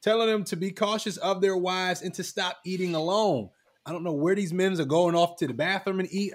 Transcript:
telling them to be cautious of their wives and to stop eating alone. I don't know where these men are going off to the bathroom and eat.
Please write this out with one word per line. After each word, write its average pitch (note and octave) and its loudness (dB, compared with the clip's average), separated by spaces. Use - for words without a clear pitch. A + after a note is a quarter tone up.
telling A3+ 4
them G#3+ 2
to F#3 -4
be F#3 -4
cautious G#3 -2
of F#3 0
their F#3+ 2
wives F#3 0
and F3+ -6
to F#3 -8
stop F3+ -4
eating F3+ -2
alone. E3 0
I D3 -10
don't E3+ -8
know F3 -2
where D3+ 2
these G3 -2
men F#3 2
are D#3 0
going E3+ 4
off E3+ 4
to E3 0
the C3 -4
bathroom F#3+ -2
and F#3 -2
eat. G3 -2